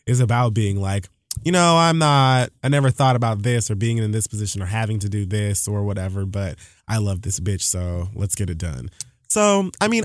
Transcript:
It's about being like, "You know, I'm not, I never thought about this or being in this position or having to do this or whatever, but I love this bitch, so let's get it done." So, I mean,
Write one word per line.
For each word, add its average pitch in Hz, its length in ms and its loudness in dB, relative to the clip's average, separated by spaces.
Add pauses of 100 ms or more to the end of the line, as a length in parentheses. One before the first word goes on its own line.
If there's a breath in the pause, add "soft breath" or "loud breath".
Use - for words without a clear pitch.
It's 123 100 2
about 120 360 2
being 101 260 0
like, 98 280 -4 (360)
"You 175 80 0
know, 170 240 6
I'm 165 220 4
not, 135 520 4 (140)
I 131 40 0
never 139 220 4
thought 131 240 2
about 117 300 0
this 120 260 0
or 107 60 -2
being 113 220 0
in 107 120 0
this 107 160 -2
position 104 340 -6
or 92 60 -4
having 110 340 -2
to 101 80 -2
do 101 160 -2
this 101 440 -2
or 101 160 -2
whatever, 98 420 -4
but 95 320 -6 (300 loud breath)
I 113 80 -2
love 101 260 -2
this 98 160 -6
bitch, 92 240 -4
so 90 520 -4
let's 98 200 -6
get 92 160 -4
it 82 80 -6
done." 76 320 -8 (380 loud breath)
So, 202 420 2 (100)
I 202 60 2
mean, 226 180 0